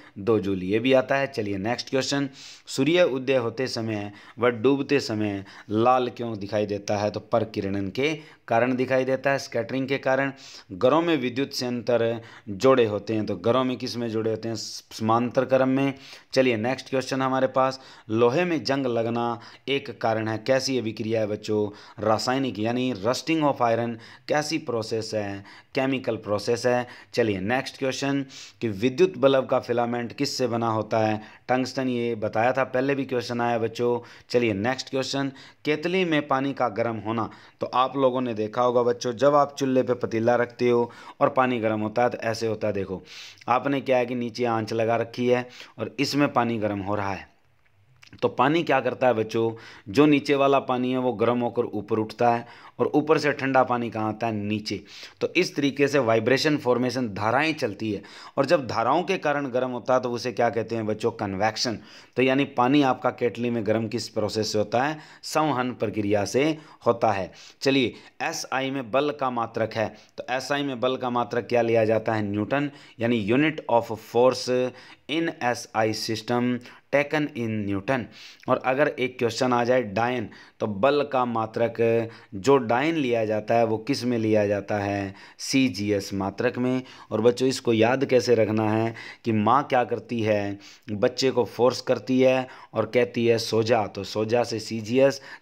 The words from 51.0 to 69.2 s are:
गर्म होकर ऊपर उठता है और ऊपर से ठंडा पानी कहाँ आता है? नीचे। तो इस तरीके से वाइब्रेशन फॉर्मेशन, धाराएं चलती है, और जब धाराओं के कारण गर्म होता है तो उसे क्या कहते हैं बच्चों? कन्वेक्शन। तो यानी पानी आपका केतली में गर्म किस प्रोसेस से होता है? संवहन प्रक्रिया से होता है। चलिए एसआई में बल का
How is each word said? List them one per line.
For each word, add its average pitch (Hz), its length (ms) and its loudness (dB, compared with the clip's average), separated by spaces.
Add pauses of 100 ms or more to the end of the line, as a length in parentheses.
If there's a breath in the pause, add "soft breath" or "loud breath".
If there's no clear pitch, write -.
गर्म 117 260 2
होकर 120 240 -2
ऊपर 107 360 -4
उठता 117 360 2
है - 340 -10 (100)
और 120 160 2
ऊपर 151 220 4
से 143 140 2
ठंडा 131 320 2
पानी 120 260 0
कहाँ 110 200 -4
आता 110 180 -4
है? 113 60 -2
नीचे। 107 500 -4 (380 loud breath)
तो - 160 -2
इस - 180 0
तरीके 139 320 2
से 139 120 2
वाइब्रेशन 123 580 4
फॉर्मेशन, 123 560 0
धाराएं 120 400 2
चलती 110 380 -4
है, 98 100 -4 (360 loud breath)
और 139 80 2
जब 139 220 2
धाराओं 117 360 0
के 185 140 -2
कारण 143 300 -2
गर्म 127 220 -2
होता 123 240 -2
है 127 60 4
तो 120 120 -2
उसे 120 200 -4
क्या 120 180 2
कहते 113 260 -2
हैं 110 100 -4
बच्चों? 107 260 -2
कन्वेक्शन। 104 680 -2 (360 loud breath)
तो 127 60 2
यानी 131 240 2
पानी 131 360 2
आपका 127 280 0
केतली 117 400 -2
में 117 180 -2
गर्म 110 200 0
किस 113 220 -6
प्रोसेस 107 420 -2
से 107 60 0
होता 113 260 0
है? 151 140 -2 (260 loud breath)
संवहन 127 500 0
प्रक्रिया 101 520 0
से 147 320 0 (280 loud breath)
होता 117 260 4
है। 95 200 -4 (300 loud breath)
चलिए 135 320 2 (280 loud breath)
एसआई 135 500 -4
में 131 200 -8
बल 143 200 2
का 135 180 -4